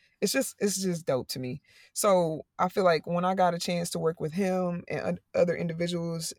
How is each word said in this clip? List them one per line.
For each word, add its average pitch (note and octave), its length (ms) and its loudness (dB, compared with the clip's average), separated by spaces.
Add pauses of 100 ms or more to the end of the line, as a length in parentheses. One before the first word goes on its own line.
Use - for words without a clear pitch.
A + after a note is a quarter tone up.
(220)
it's G3 120 0
just, C4+ 260 -2
it's F#3+ 220 0
just F3 240 -2
dope C3 240 0
to C3+ 100 -6
me. B2+ 220 -8 (320)
So F3 520 2 (140)
I F3+ 100 2
feel G3+ 160 0
like E3 220 4
when F3 180 0
I F#3 100 2
got F3+ 200 4
a E3+ 40 -6
chance F3 320 -2
to F3 80 -6
work E3 220 -2
with D#3 120 -4
him F#3 560 0
and C#3+ 120 -4
oth-, F3 180 -2 (160)
other F3 220 4
individuals, E3+ 800 -4